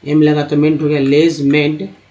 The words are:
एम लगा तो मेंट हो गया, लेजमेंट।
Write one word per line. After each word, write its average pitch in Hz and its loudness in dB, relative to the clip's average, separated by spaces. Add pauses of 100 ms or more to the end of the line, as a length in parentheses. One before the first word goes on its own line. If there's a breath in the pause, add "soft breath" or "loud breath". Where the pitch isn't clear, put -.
एम 147 0
लगा 151 2
तो 147 -4
मेंट 151 0
हो 151 -2
गया, 151 -2
लेजमेंट। 147 0 (220)